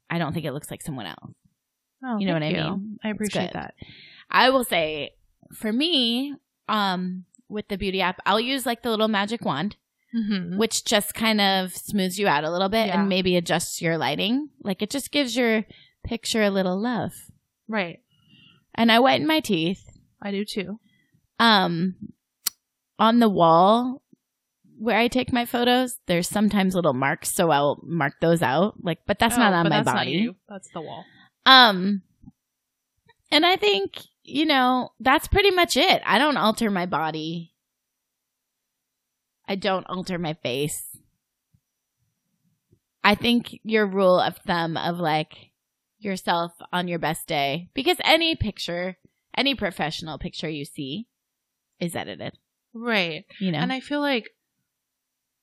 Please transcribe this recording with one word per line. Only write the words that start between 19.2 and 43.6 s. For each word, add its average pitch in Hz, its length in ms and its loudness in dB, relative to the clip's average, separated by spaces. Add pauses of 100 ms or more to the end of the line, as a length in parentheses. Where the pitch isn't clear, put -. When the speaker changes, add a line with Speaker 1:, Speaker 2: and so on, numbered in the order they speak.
Speaker 1:
my 311 140 2
teeth. 180 420 -2 (380)
Speaker 2:
I 202 100 -10
do 196 140 -4
too. 202 340 -8 (580)
Speaker 1:
Um, 185 580 2 (1000)
on 226 220 4
the 226 80 6
wall 190 760 4 (760)
where 214 180 0
I 233 120 2
take 254 240 -2
my 240 100 0
photos, 247 600 0
there's 175 240 0
sometimes 202 460 2
little 165 180 2
marks, 135 400 -2
so 175 180 2
I'll 143 320 2
mark 147 380 -2
those 165 200 4
out. 151 400 0
Like, 165 240 -4
but 202 140 -2
that's 226 180 2
not 220 140 6
Speaker 2:
Oh, 175 60 2
Speaker 1:
on 170 80 2
Speaker 2:
but 165 60 4
Speaker 1:
my 147 80 2
Speaker 2:
that's 143 80 0
not 127 80 2
Speaker 1:
body. 127 160 -2
Speaker 2:
you. 208 240 0 (120)
That's 196 260 -18
the 175 80 -10
wall. 156 220 -12 (420)
Speaker 1:
Um, 208 580 6 (1300)
and 311 140 4
I 370 120 4
think, 392 420 -2 (240)
you 302 220 -2
know, 254 560 2
that's 262 260 4
pretty 392 240 4
much 349 240 2
it. 294 300 4
I 196 140 2
don't 285 180 2
alter 214 340 2
my 180 140 0
body. 160 640 -6 (2000)
I 196 80 -2
don't 190 300 -2
alter 185 320 -6
my 160 160 -4
face. 143 640 -6 (2000)
I 208 120 4
think 240 480 0